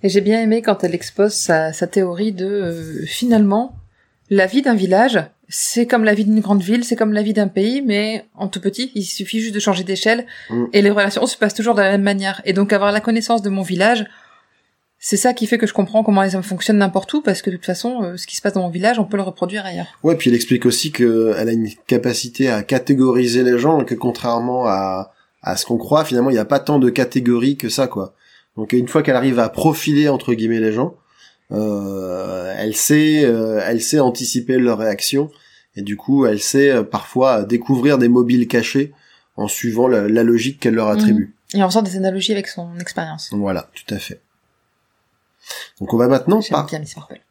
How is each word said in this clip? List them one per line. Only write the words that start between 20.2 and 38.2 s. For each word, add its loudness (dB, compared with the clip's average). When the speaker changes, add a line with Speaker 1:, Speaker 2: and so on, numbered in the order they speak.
Speaker 2:
elle 4
explique 2
aussi 0
que 2
elle -2
a -2
une -2
capacité -2
à -2
catégoriser 2
les 4
gens, 2
et -2
que -6
contrairement -2
à, -2
à -6
ce -4
qu'on -2
croit, 0
finalement, 0
il 2
n'y 2
a 0
pas 0
tant 0
de 4
catégories 0
que -6
ça, -2
quoi. -8
Donc -6
une 2
fois 2
qu'elle 2
arrive 2
à 2
profiler, 2
entre 0
guillemets, -2
les 2
gens, -2
euh, -6
elle -4
sait, 4
euh, 2
elle 0
sait 2
anticiper 0
leurs 2
réactions, -2
et -10
du -8
coup, 2
elle 0
sait, 4
euh, 2
parfois 0
découvrir 2
des 4
mobiles 4